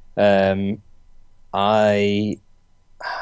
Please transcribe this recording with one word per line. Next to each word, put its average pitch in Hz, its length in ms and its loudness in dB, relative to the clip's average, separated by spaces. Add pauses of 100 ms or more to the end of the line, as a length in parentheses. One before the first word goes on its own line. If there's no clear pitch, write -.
(180)
um, 98 640 0 (760)
I, 104 840 0 (840)